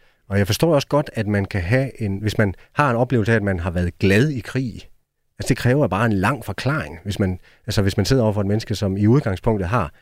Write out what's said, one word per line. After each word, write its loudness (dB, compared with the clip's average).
Og 0
jeg 2
forstår 2
også 0
godt, 0
at -4
man 0
kan -4
have -2
en... -4
Hvis -4
man 2
har 2
en 0
oplevelse 2
af, 4
at 0
man -2
har -4
været -2
glad 4
i -4
krig, -6
altså, -8
det 2
kræver 2
bare 0
en 2
lang 0
forklaring, -4
hvis -6
man, 0
altså, 0
hvis 2
man 2
sidder 2
over 2
for -2
et 0
menneske, -2
som -2
i 2
udgangspunktet 2
har -2